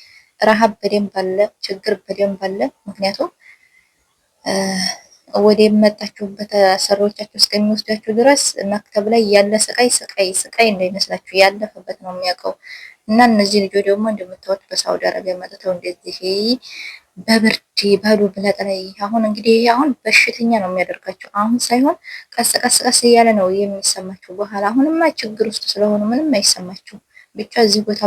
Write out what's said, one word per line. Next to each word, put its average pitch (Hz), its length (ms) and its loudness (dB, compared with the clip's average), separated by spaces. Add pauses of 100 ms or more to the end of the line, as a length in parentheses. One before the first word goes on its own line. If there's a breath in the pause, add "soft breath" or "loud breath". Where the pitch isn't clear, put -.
(400 soft breath)
ረሃብ 214 340 2
በደንብ 202 420 -2
አለ፣ 185 220 -2 (240)
ችግር 196 360 -6
በደንብ 196 440 -4
አለ። 190 180 -6 (240)
ምክንያቱም፣ 202 460 -6 (1120 soft breath)
እ፣ 190 100 -4 (800 loud breath)
ወደ 202 280 4
የመጣችሁበት 208 880 0 (160)
አሰሪዎቻችሁ 202 680 -2
እስከሚወስዳችሁ 214 760 -2
ድረስ 269 280 4 (240)
መክተብ 202 400 -4
ላይ 226 220 4
ያለ 202 320 4
ስቃይ፣ 247 320 0
ስቃይ፣ - 440 -4
ስቃይ - 320 0
እንዳይመስላችሁ 185 680 -4
ያለፈበት 190 600 0
ነው 185 140 -14
የሚያውቀው። 180 420 -6 (520 loud breath)
እና 220 180 2
እነዚህ 208 360 4
ልጆች 196 240 0
ደግሞ 202 220 0
እንደምታዩት 190 580 -6
በሳውዲ 180 400 -4
አረቢያ 180 320 -4
መጥተው 190 340 -8
እንደዚህ 180 460 -8 (1040 loud breath)
በብርድ 220 440 2 (340)
ባዶ 208 320 2
ብለጥ 196 320 -4
ላይ 196 200 -6 (180)
አሁን 214 240 -2
እንግዲህ 214 300 0
ይሄ 226 160 4
አሁን 262 280 2
በሽተኛ 233 640 0
ነው 185 100 -4
የሚያደርጋቸው። 185 640 -8
አሁን 214 280 0
ሳይሆን 262 360 2 (340 loud breath)
ቀስ 233 240 -2
ቀስ - 240 0
ቀስ 247 240 0
እያለ 233 300 6
ነው 202 180 2
የሚሰማቸው 196 840 -4
በኋላ። 202 320 -6
አሁንማ 311 460 2
ችግር 214 340 -6
ውስጥ - 200 -8
ስለሆኑ 208 380 0
ምንም 254 280 0
አይሰማቸውም። 190 720 -4 (340 soft breath)
ብቻ - 240 -12
«እዚህ 214 220 4
ቦታ 208 240 -4